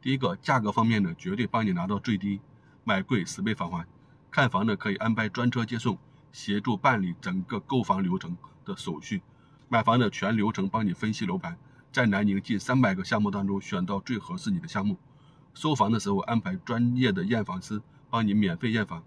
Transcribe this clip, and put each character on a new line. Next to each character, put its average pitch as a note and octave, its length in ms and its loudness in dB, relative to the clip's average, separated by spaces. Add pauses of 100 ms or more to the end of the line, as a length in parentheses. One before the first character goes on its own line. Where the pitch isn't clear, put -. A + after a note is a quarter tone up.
第 B2+ 100 0
一 C3+ 60 2
个， G#2+ 180 0
价 - 240 2
格 G#2 120 0
方 A2+ 140 2
面 A2+ 160 4
呢， E2+ 160 0
绝 F#2+ 180 -4
对 A2 120 0
帮 A2 180 0
你 G2 60 2
拿 F2 160 -2
到 G2+ 100 0
最 G2+ 200 0
低， G2 240 -4 (420)
买 G2 180 0
贵 G2 240 0
十 - 160 -8
倍 G#2+ 140 0
返 F2 140 -8
还。 F2 180 -6 (420)
看 C3+ 200 4
房 G2 160 0
呢， G#2+ 100 2
可 G2+ 160 -4
以 F#2+ 60 0
安 A2+ 180 0
排 G#2+ 140 -2
专 A#2+ 200 0
车 A#2 160 -2
接 A#2+ 140 -4
送， G#2 180 -2 (340)
协 G#2 300 -2
助 A2+ 160 0
办 A#2 240 2
理 F2 200 -2
整 F#2 220 -4
个 G#2 180 -6
购 C3 200 0
房 F#2+ 220 0
流 F2+ 160 0
程 F2 180 -10 (280)
的 G2 120 -8
手 D#2 240 -8
续。 G2 200 -6 (480)
买 A#2 120 4
房 A2+ 160 4
的 A2+ 120 4
全 G2+ 260 -2
流 G#2+ 160 2
程 G2 180 -2
帮 A2 160 0
你 F2+ 80 0
分 G#2+ 180 -2
析 G#2+ 140 -4
楼 F#2 120 -2
盘， E2+ 200 -8 (340)
在 B2+ 140 4
南 G#2 220 4
宁 G2 140 2
近 G#2 180 -2
三 B2+ 200 2
百 G#2 140 4
个 F#2 100 -4
项 G#2+ 180 0
目 G#2 100 2
当 G2 160 -2
中 G2 120 0
选 F#2 260 -4
到 G2 160 -2
最 A#2 180 -4
合 F#2 180 -8
适 G#2 140 -4
你 F2 80 0
的 - 80 -10
项 G2+ 180 -4
目。 F3+ 120 0 (560)
收 D#3 200 0
房 A2+ 180 4
的 A2+ 80 2
时 G2+ 100 -2
候 G2+ 100 2
安 A2+ 200 0
排 F#2+ 180 -4
专 A#2+ 380 0
业 B2+ 160 4
的 F#2 120 0
验 A#2 220 0
房 F#2 160 -8
师 G#2+ 200 -6 (280)
帮 A2+ 180 0
你 G2+ 60 2
免 F#2+ 240 2
费 A#2 140 -2
验 A2 140 0
房。 E2+ 220 -10